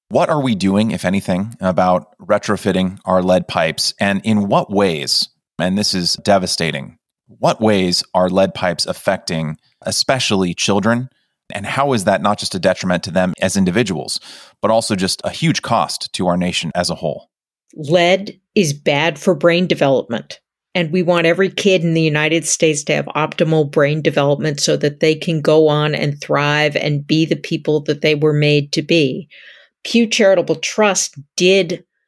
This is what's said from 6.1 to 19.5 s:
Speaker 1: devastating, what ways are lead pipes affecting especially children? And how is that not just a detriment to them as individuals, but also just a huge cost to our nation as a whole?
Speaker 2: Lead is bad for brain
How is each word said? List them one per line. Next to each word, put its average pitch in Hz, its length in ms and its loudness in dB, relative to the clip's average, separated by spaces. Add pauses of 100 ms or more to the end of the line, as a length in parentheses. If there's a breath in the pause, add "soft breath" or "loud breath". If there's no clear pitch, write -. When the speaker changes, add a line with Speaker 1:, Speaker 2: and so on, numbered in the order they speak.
Speaker 1:
devastating, 85 720 -2 (300)
what - 320 -2
ways 98 420 2 (120)
are 92 140 2
lead 92 240 2
pipes 87 320 -4
affecting 82 720 -4 (260)
especially 98 720 -2
children? 113 540 0 (460)
And 104 100 -8
how 139 280 -2
is 110 100 0
that 95 180 2
not 104 200 0
just - 160 -6
a - 20 -4
detriment 92 460 0
to 87 80 -10
them 90 280 0
as 92 160 -2
individuals, 92 640 0 (420 loud breath)
but 110 120 2
also 113 240 2
just 92 260 -2
a - 80 -4
huge 156 320 -2
cost - 520 -2
to 92 120 -4
our 87 100 2
nation 90 380 -4
as 87 160 -2
a 82 60 -6
whole? - 340 -8 (460)
Speaker 2:
Lead 175 640 0 (160)
is 160 160 2
bad 147 480 -2
for 180 160 0
brain 170 320 2